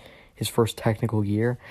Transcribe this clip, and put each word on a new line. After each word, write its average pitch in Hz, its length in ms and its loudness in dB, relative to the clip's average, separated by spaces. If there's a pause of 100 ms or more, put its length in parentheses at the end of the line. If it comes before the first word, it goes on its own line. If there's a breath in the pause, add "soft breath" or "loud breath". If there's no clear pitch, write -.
(340 loud breath)
his 113 140 -4
first - 280 2
technical 110 480 0
year. 110 340 0 (120)